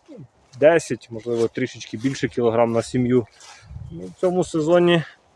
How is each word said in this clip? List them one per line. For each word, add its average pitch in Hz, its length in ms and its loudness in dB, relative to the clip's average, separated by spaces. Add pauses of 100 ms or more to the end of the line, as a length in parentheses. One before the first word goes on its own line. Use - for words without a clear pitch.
(580)
десять, 151 520 2
можливо, 117 380 -2
трішечки 123 480 -8
більше 131 320 -4
кілограм 117 440 2
на 113 100 0
сім'ю. 123 440 0 (640)
Ну, 165 120 -16
в 185 180 -16
цьому 180 240 0
сезоні, 170 580 2 (340)